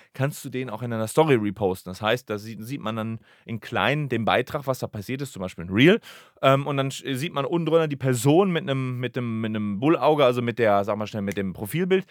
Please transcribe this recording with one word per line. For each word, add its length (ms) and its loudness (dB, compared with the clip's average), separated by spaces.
kannst 320 -4
du 20 -10
den 220 -6
auch 100 -10
in 140 -4
einer 140 -2
Story 260 4
reposten. 560 0
Das 100 -12
heißt, 300 -2
da 80 -4
sie-, 200 -12
sieht 220 -10
man 160 -6
dann 220 -6
in 160 -8
klein 480 0
den 160 -2
Beitrag, 420 0
was 120 -2
da 80 -8
passiert 340 -8
ist, 140 -10
zum 60 -12
Beispiel 260 -10
ein 40 -10
Reel. 300 6
Ähm, 260 4
und 120 -2
dann 100 0
sch-, 280 -6
sieht 180 -6
man 100 -2
unten 220 -2
drunter 200 4
die 100 -4
Person 540 4
mit 140 -2
'nem, 340 -4
mit 160 -6
'nem, 280 -4
mit 100 -4
'nem 260 -4
Bullauge, 460 4
also 160 4
mit 180 -2
der, 260 4
sag 120 -2
mal 100 -4
schnell, 140 -6
mit 160 -4
dem 160 -4
Profilbild, 580 -2